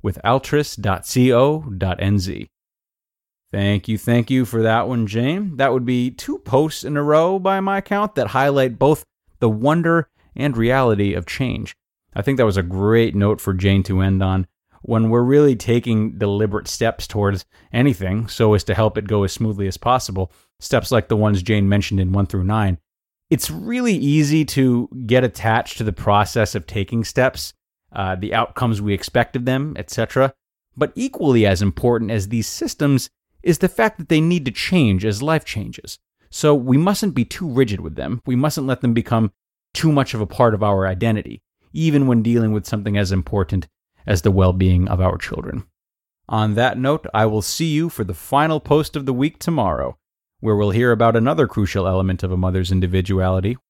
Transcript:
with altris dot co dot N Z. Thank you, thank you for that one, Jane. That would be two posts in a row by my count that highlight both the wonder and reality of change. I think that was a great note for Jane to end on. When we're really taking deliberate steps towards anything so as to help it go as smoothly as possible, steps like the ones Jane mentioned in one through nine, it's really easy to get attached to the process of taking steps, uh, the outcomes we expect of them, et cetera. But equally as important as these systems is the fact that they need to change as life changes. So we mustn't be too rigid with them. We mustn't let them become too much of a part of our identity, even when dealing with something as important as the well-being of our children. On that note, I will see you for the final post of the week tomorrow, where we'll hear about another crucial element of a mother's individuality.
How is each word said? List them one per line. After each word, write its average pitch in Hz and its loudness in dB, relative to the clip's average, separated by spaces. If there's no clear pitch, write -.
with 101 -4
altris 135 0
dot 98 -2
co 131 4
dot 90 -2
N 98 2
Z. 85 -6
Thank 101 0
you, 110 -2
thank 120 0
you 131 2
for 113 -2
that 110 2
one, 117 -2
Jane. 143 -4
That 135 2
would 127 0
be 123 0
two - -10
posts 147 0
in 147 -4
a 147 -2
row 160 2
by 190 0
my 196 -2
count 208 -2
that 117 0
highlight 131 0
both 147 2
the 117 2
wonder 160 2
and 131 -2
reality 113 2
of 87 -4
change. - -6
I 101 -4
think 139 0
that 123 4
was 98 2
a 92 0
great 101 2
note 101 2
for 98 -2
Jane 98 2
to 95 0
end 95 2
on. 95 0
When 113 0
we're 120 4
really 139 6
taking 110 0
deliberate 101 -2
steps - -4
towards 101 -2
anything 113 0
so 107 2
as 101 2
to 104 -2
help 110 0
it 101 -6
go 104 0
as 95 -2
smoothly 101 -4
as 92 -6
possible, 107 -2
steps - -2
like 113 0
the 110 2
ones 104 2
Jane 101 2
mentioned 98 0
in 92 0
one 98 2
through 92 -4
nine, 101 0
it's - -2
really 226 -2
easy 147 2
to 127 0
get 127 4
attached 113 -2
to 117 -6
the 107 -2
process 104 0
of 92 -6
taking 110 -4
steps, - -2
uh, 95 -4
the 95 -6
outcomes 113 -2
we 104 -2
expect - -2
of 123 -4
them, 135 -4
et - -12
cetera. 127 0
But - -2
equally 139 2
as 95 2
important 113 0
as 101 -4
these 113 -4
systems - -2
is 170 2
the 185 0
fact 220 0
that 160 -12
they 156 2
need 165 0
to 120 -2
change 104 0
as 104 -2
life 151 0
changes. - -12
So 147 2
we 127 2
mustn't 190 0
be 120 0
too - -8
rigid 113 0
with 76 -10
them. 82 -6
We 123 0
mustn't 143 -2
let 127 -2
them 120 2
become 113 0
too 160 2
much 139 0
of 110 -6
a 104 -2
part 117 2
of 104 -2
our 98 0
identity, 98 -2
even 147 2
when 117 4
dealing 113 2
with 104 -4
something 104 -2
as 95 0
important 95 -2
as 95 0
the 101 2
well-being 92 4
of 90 0
our 92 0
children. - -8
On 107 0
that 117 2
note, 139 -2
I 107 2
will 107 0
see - -4
you 160 0
for 107 -6
the 92 -8
final 151 0
post 147 0
of 139 -6
the 131 -2
week 139 -2
tomorrow, 87 -2
where 107 2
we'll 104 2
hear 120 2
about 113 4
another 131 2
crucial 98 -2
element 95 0
of 92 -4
a 90 -2
mother's 92 0
individuality. 92 0